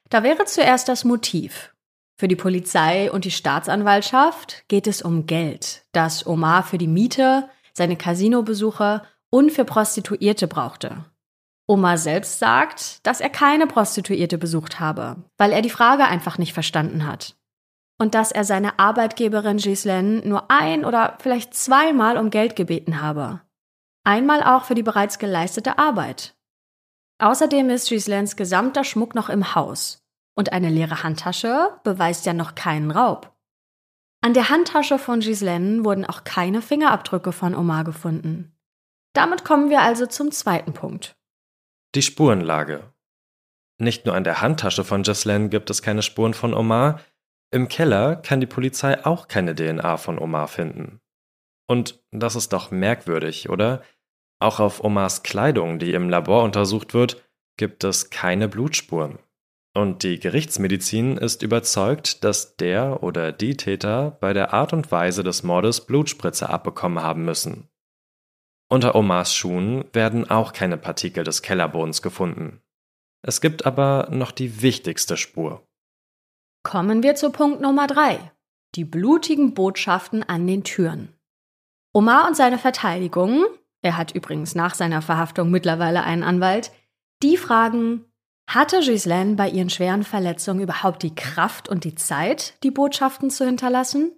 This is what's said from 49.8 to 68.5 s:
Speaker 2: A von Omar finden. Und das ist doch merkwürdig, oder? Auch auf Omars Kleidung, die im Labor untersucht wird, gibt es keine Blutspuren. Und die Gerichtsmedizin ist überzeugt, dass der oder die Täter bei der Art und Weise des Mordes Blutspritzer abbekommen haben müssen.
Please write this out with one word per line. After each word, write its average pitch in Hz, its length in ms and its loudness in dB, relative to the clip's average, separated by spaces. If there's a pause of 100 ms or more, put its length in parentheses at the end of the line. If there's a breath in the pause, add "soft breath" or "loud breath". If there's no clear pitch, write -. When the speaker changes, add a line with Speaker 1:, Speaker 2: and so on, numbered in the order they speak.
Speaker 2:
A 82 160 0
von 82 200 -6
Omar 78 300 -4
finden. - 540 -10 (680)
Und 123 340 -2 (100)
das 113 260 -4
ist 110 160 -4
doch 92 180 -4
merkwürdig, 90 800 -2
oder? 110 340 -2 (560 soft breath)
Auch 107 220 0
auf 104 200 0
Omars 101 420 -2
Kleidung, 104 540 0
die 85 160 -2
im 90 160 0
Labor 87 340 4
untersucht 101 500 -2
wird, 120 280 0 (360)
gibt - 260 -4
es - 260 -2
keine 92 380 -2
Blutspuren. 98 720 -4 (540)
Und 98 300 -2
die 90 160 -2
Gerichtsmedizin 110 960 -2
ist - 280 -4
überzeugt, 113 800 -2
dass - 320 -2
der 110 460 -2
oder 85 280 -2
die 120 240 -4
Täter 117 640 -4
bei 98 140 0
der 98 200 0
Art 139 200 0
und 160 180 -4
Weise 90 320 0
des 90 200 -4
Mordes 90 420 0
Blutspritzer - 640 -2
abbekommen - 520 -4
haben 80 220 -4
müssen. 82 460 -6 (1000)